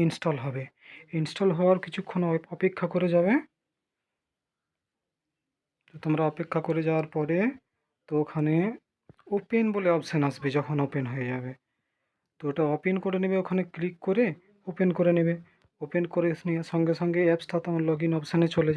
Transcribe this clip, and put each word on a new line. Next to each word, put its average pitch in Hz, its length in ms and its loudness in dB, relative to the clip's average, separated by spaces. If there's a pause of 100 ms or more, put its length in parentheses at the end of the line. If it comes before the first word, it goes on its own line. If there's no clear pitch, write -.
ইনস্টল 160 420 0
হবে। 135 180 -6 (560)
ইনস্টল 196 380 0
হওয়ার 185 280 4
কিছুক্ষণ 180 360 -6 (340)
অপেক্ষা 185 380 0
করে 180 220 2
যাবে। 180 180 6 (2500)
তো - 160 -20
তোমরা 156 280 0
অপেক্ষা 165 360 -4
করে 160 200 0
যাওয়ার 160 280 0
পরে 156 220 0 (720)
তো 156 60 -6 (100)
ওখানে 151 320 0 (800)
ওপেন 226 280 0 (100)
বলে 190 220 0
অপশন 151 320 -2
আসবে 139 180 -6 (100)
যখন 147 180 -2 (120)
ওপেন 139 240 -4
হয়ে 127 200 -6
যাবে। 127 200 -6 (840)
তো - 120 -16
ওটা 156 140 0 (120)
ওপেন 185 280 -2
করে 190 200 -2
নেবে, 190 200 0
ওখানে 185 180 0 (140)
ক্লিক 175 200 -4 (120)
করে 214 180 2 (440)
ওপেন 185 280 2
করে 175 220 4
নেবে। 170 160 2 (500)
ওপেন 175 180 -2 (100)
করে 170 160 2 (180)
নিয়ে 165 140 -2 (100)
সঙ্গে 165 300 2
সঙ্গে 175 260 0
অ্যাপসটা 170 280 0 (100)
তোমার 165 240 0
log 156 160 0
in 165 140 2
অপশানে 165 360 2
চলে 156 220 4